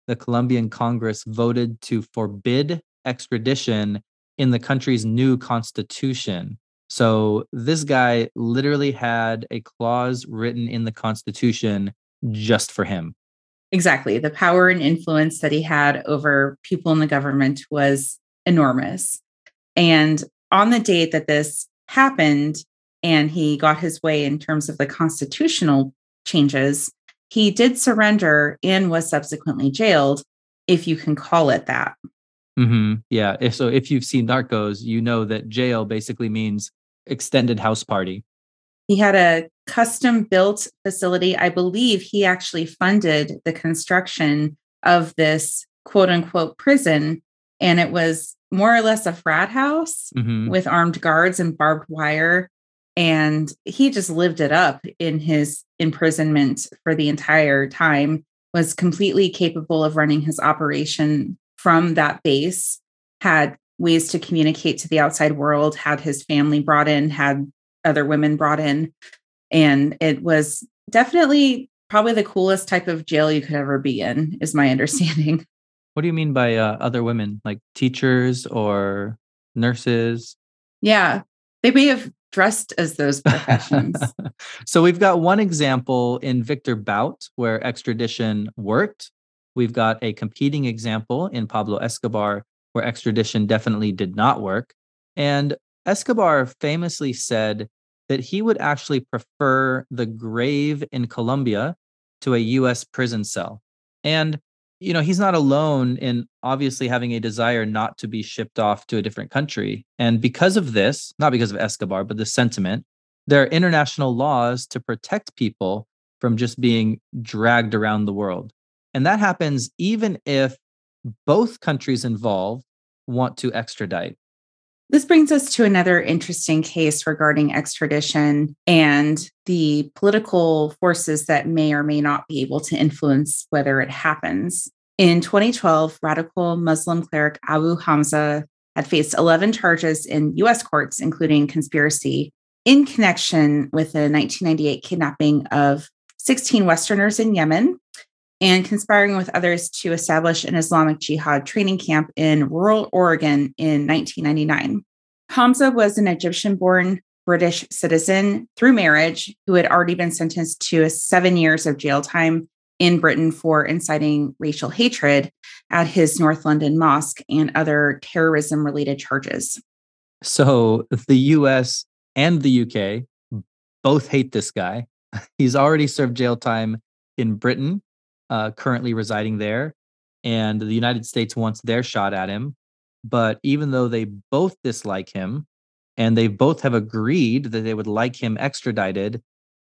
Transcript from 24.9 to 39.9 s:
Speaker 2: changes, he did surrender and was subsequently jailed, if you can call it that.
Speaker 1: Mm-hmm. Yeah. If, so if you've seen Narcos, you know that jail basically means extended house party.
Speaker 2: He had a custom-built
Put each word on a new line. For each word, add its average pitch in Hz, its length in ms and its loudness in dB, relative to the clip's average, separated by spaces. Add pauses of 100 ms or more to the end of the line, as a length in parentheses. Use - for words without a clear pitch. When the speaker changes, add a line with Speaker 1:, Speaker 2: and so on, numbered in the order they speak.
Speaker 2:
changes, 143 640 0 (380)
he 214 220 2
did 247 280 2
surrender 208 840 2
and 190 280 0
was 165 200 -2
subsequently 147 600 -2
jailed, 143 520 2 (440)
if 170 220 2
you 156 80 0
can 151 180 -2
call 156 360 2
it 104 160 0
that. - 280 -4 (640)
Speaker 1:
Mm-hmm. 113 360 4 (160)
Yeah. 104 280 0
If, 120 160 0
so 127 140 0
if 131 220 0
you've 131 120 0
seen 123 240 -2
Narcos, 110 540 -2
you 113 220 -4
know 117 240 0
that 110 240 -6
jail 120 340 -2
basically 110 460 -6
means 107 420 -4 (340)
extended 123 540 0
house 110 240 -2
party. 95 400 -6 (600)
Speaker 2:
He 202 100 2
had 202 180 4
a 170 340 4 (180)
custom-built 214 1000 2 (160)